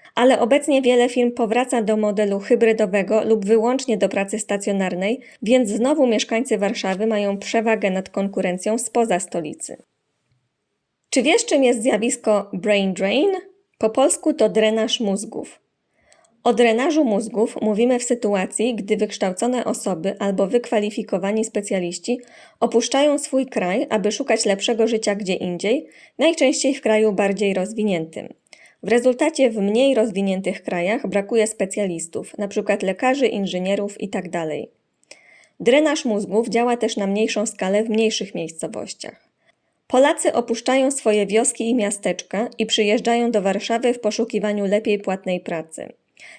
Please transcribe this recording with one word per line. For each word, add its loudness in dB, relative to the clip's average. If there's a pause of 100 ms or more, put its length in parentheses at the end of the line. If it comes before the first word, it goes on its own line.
(160)
ale 4
obecnie 2
wiele 4
firm 2
powraca 0
do 0
modelu 0
hybrydowego 2
lub 2
wyłącznie 2
do 2
pracy -4
stacjonarnej, -2 (220)
więc 4
znowu 2
mieszkańcy 0
Warszawy -2
mają 0
przewagę 0
nad -4
konkurencją -2
spoza 0
stolicy. -8 (1300)
Czy 4
wiesz, 2
czym 2
jest 4
zjawisko 0
brain 0
drain? 2 (460)
Po 0
polsku 2
to 2
drenaż 2
mózgów. -6 (840)
O 4
drenażu 4
mózgów -2
mówimy 2
w -10
sytuacji, -2
gdy -2
wykształcone -2
osoby -4
albo 0
wykwalifikowani -2
specjaliści -4 (400)
opuszczają 2
swój -2
kraj, -2
aby 0
szukać 0
lepszego 0
życia 0
gdzie -4
indziej, -2 (300)
najczęściej 2
w -14
kraju 2
bardziej 0
rozwiniętym. -4 (560)
W -10
rezultacie 2
w -6
mniej 2
rozwiniętych -2
krajach -2
brakuje 0
specjalistów, -6
na -4
przykład -2
lekarzy, 0
inżynierów -4
i -6
tak -6
dalej. -6 (920)
Drenaż 2
mózgów -2
działa 0
też -2
na -2
mniejszą 0
skalę 0
w -6
mniejszych 0
miejscowościach. -10 (580)
Polacy 2
opuszczają 0
swoje 2
wioski 0
i 2
miasteczka -2
i -2
przyjeżdżają 2
do 2
Warszawy 0
w -14
poszukiwaniu -2
lepiej 2
płatnej -4
pracy. -10 (460)